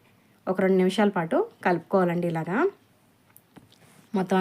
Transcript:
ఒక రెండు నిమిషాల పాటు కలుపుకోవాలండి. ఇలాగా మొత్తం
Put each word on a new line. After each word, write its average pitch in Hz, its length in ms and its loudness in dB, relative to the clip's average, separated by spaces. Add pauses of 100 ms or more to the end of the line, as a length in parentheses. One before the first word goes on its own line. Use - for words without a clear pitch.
(520)
ఒక 180 120 -2
రెండు 190 180 4
నిమిషాల 202 340 2
పాటు 175 220 -2 (300)
కలుపుకోవాలండి. 175 640 0
ఇలాగా 160 260 -4 (1600)
మొత్తం 185 220 -2